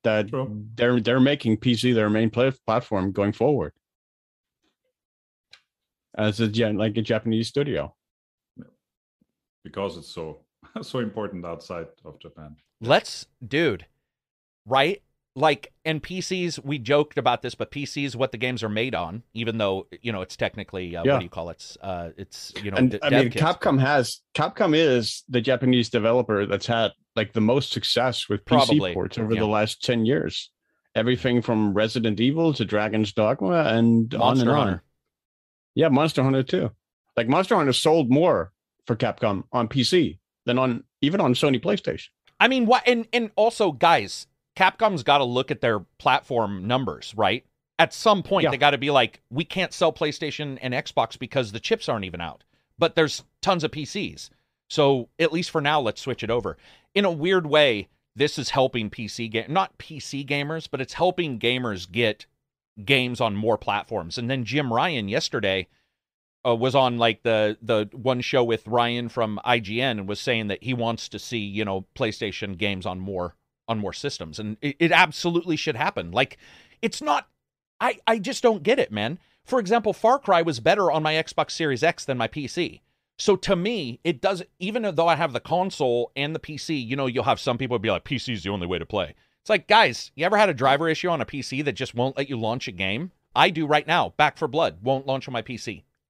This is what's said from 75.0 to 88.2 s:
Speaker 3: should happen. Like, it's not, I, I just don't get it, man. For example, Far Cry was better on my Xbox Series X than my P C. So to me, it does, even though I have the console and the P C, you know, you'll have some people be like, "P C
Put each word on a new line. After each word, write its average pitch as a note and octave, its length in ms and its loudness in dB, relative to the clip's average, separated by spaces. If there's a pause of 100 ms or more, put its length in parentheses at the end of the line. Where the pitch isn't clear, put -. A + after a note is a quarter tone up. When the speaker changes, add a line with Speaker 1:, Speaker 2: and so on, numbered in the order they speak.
Speaker 3:
should D3 200 -4
happen. A#2 340 -4
Like, B2 280 -2 (440)
it's - 180 -4
not, D4 280 -2 (520)
I, A#3+ 180 0 (100)
I A3+ 100 2
just G#3+ 240 -4
don't A3 220 2
get B3 160 4
it, - 100 -2
man. G#2+ 280 -4 (260)
For B3+ 160 0
example, G#3+ 320 0
Far A#3+ 260 2
Cry F3+ 240 4
was D#3+ 180 -2
better F3 300 4
on D#3 140 0
my D#3 100 0
Xbox D#3+ 380 -2
Series C#3+ 320 0
X E3 200 0
than B2+ 140 -4
my A#2 80 0
P C#3 220 -8
C. - 340 -6 (360)
So G3+ 180 4
to - 180 0
me, F3 480 -2
it E3 180 -2
does, F#3+ 220 0 (160)
even G#3+ 240 -4 (140)
though E3 100 2
I E3+ 80 4
have D3+ 180 0
the A#2+ 60 -6
console C#3+ 800 -2
and D3 180 -4
the D#3 60 -8
P D#3 180 -14
C, - 160 -6
you B2+ 220 -6
know, C#3 100 -2
you'll B2 180 -2
have A#2+ 140 2
some B2 200 -2
people B2 200 -2
be G#2 120 -2
like, F2+ 140 0
"P C3+ 140 -6
C B2 140 -8